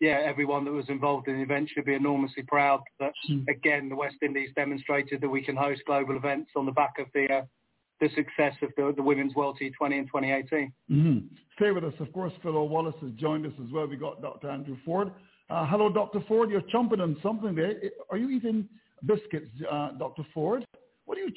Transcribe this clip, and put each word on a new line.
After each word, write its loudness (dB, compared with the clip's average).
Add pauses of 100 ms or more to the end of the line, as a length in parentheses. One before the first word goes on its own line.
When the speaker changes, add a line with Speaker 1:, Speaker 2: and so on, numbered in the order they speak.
Speaker 1:
yeah, 4
everyone 0
that -2
was -4
involved 0
in 0
the 0
event 0
should -2
be 2
enormously 0
proud 4 (180)
that, -2 (140)
Speaker 2:
Hmm. 0
Speaker 1:
again, 2
the -6
West -4
Indies 0
demonstrated 0
that 0
we 0
can -4
host 0
global 2
events -2
on 0
the -2
back 2
of -4
the, 4
uh, 2 (560)
the 4
success 0
of -2
the, 2
the -2
Women's 2
World 0
T -4
twenty 0
in -4
twenty -2
eighteen. 0 (180)
Speaker 2:
Mm-hmm. 4 (300)
Stay 4
with 0
us. -4
Of -10
course, -6 (100)
Phil 0
Wallace 0
has -8
joined -2
us -6 (120)
as -10
well. -2
We -8
got -10
Doctor -10
Andrew -8
Ford. -2 (380)
Uh, 0
hello, 4
Doctor 0
Ford. 4
You're 0
chomping 2
on 0
something -2
there. 2 (360)
Are -2
you 0
eating 0 (360)
biscuits, 0 (200)
uh, -2
Doctor -8
Ford? 0 (420)
What -6
are -6
you -6